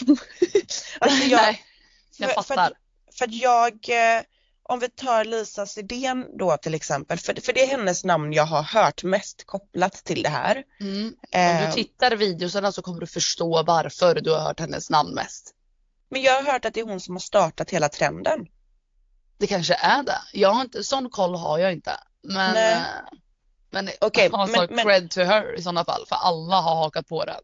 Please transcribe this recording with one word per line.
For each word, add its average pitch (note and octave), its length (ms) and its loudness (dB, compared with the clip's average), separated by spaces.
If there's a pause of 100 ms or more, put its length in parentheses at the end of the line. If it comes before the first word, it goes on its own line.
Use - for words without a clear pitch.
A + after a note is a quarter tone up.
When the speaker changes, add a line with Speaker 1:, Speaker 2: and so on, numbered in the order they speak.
Speaker 1:
<laughs> B3+ 60 -8 (920)
Alltså, C4 260 4
jag B3 160 6
Speaker 2:
<laughs> - 0 -
Nej, A3 200 2 (560)
jag G3 120 -2
Speaker 1:
för, E3+ 40 0
för G3 80 0
Speaker 2:
fattar. A3+ 280 0
Speaker 1:
att, - 480 -20
för B3+ 60 -2
att A3 100 -4
jag, A#3+ 380 4 (160)
eh, A3+ 340 2 (400)
om B3 160 -4
vi A#3+ 100 -4
tar A#3+ 360 0
Lisa G#3+ 420 -6
Sidén B3 600 -6 (120)
då F3 180 2
till D#3+ 180 -6
exempel, D#3 440 -4
för, - 220 -6
för B3 120 -2
det B3+ 100 2
är C4 40 6
hennes G#3 380 -2
namn D#3 280 0
jag D3+ 140 2
har D#3 160 0
hört F3+ 420 2
mest - 420 -4
kopplat F#3+ 460 -4
till - 300 -6
det - 60 0
här. D#3+ 360 -2 (160)
Speaker 2:
Mm. G3+ 260 -6 (260)
Om F3+ 80 2
Speaker 1:
Eh. E3+ 260 2
Speaker 2:
du D#3+ 60 -2
tittar A#3+ 440 0
videosarna F#3+ 560 -2
så F3+ 100 -10
kommer E3+ 180 -10
du E3+ 60 -8
förstå E3 560 0
varför E3 520 2
du D3+ 160 0
har D#3 100 2
hört D3+ 200 -4
hennes D3 300 -8
namn D3+ 240 2
mest. - 380 -10 (580)
Speaker 1:
Men C4 120 -4
jag C4 200 6
har C#4+ 100 0
hört B3 120 -2
att A3 100 -4
det A3 60 -4
är A3+ 40 -8
hon G3 160 -8
som F3+ 140 -12
har F3+ 60 -10
startat F3 500 0
hela D3 180 0
trenden. E3 580 -2 (920)
Speaker 2:
Det G3+ 80 0
kanske F3 280 -2
är A#3 280 2
det. - 160 -4 (140)
Jag G3 200 4
har B3 80 2
inte, B3+ 240 -8
sån C4 260 -4
koll F3+ 240 -2
har D#3+ 240 -2
jag F#3 140 0
inte. D#3+ 200 -8 (300)
Men, F#3+ 320 -2
Speaker 1:
Nej. A3 180 4
Speaker 2:
eh, A3+ 80 0 (960)
men G3 140 -6 (100)
Speaker 1:
Okej, G#3+ 320 4
Speaker 2:
alltså, G3+ 280 0
Speaker 1:
men, F3 160 -2
men A#3 80 0
Speaker 2:
cred F#3+ 260 4
to F#3 100 -2
her F#3+ 380 2
i E3+ 40 -10
såna F3 220 -2
fall, - 240 -6
för - 80 -2
alla F3 440 0
har E3 140 0
hakat D#3+ 340 -2
på E3 160 -4
det. - 180 -8